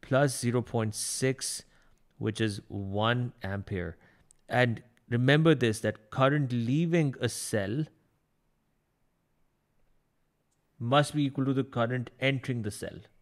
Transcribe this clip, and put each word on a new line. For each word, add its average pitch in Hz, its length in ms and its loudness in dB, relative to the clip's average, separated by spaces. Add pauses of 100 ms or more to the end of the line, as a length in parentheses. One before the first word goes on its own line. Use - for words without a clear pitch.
plus 135 360 2
zero 120 220 0
point 110 340 -2
six, - 680 -4 (560)
which 110 200 -4
is 107 300 -2
one 107 640 -2 (100)
ampere. 95 540 -6 (500)
And 123 360 2 (260)
remember 143 460 6
this, 120 260 0
that - 300 -4
current 139 420 2
leaving 143 680 2
a 120 80 0
cell 113 580 -2 (3000)
must 139 360 2
be 151 100 2
equal 139 200 -2
to 135 80 0
the 131 100 0
current 123 560 -2
entering 131 440 -2
the 104 80 -4
cell. 82 280 -10 (240)